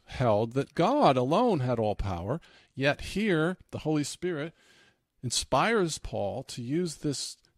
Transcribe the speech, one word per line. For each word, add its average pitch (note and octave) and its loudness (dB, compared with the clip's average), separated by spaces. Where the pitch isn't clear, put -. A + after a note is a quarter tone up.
held A#2 2
that C#3 -2
God G3 4
alone D#3+ 2
had B2 0
all G#2+ 0
power, G2 -4
yet C#3 0
here F#3 0
the - -10
Holy D3+ 0
Spirit E3 -8
inspires E3 0
Paul G#2 -6
to - -12
use D#3 -4
this - -6